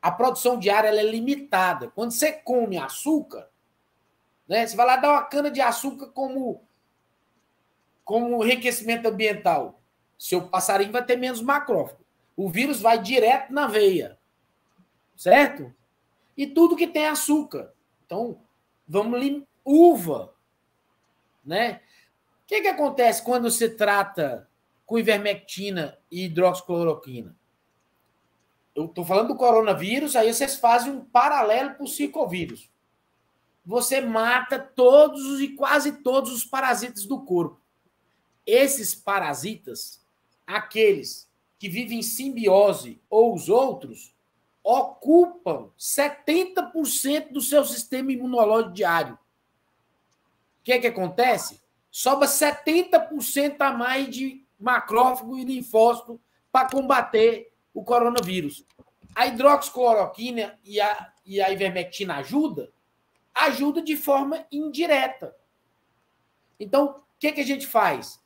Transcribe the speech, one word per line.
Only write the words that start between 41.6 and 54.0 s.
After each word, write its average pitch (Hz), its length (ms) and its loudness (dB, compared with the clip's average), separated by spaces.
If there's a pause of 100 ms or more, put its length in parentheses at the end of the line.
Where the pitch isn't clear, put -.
vivem 226 320 -8
em - 20 -8
simbiose 202 1080 0
ou 226 240 4
os 165 160 -8
outros, 214 640 -2 (520)
ocupam 262 1120 2
setenta 302 880 -2
por 302 220 -6
cento - 460 -4
do 277 80 -6
seu 277 240 2
sistema 269 460 -8
imunológico 233 600 0
diário. 170 420 -2
O - 40 -20 (1500)
que 240 80 0
é 254 80 2
que 240 80 -2
acontece? 185 720 -2 (300)
Sobra 277 360 0
setenta 311 720 2
por 311 240 -4
cento 285 400 -2
a 277 100 2
mais 247 360 -4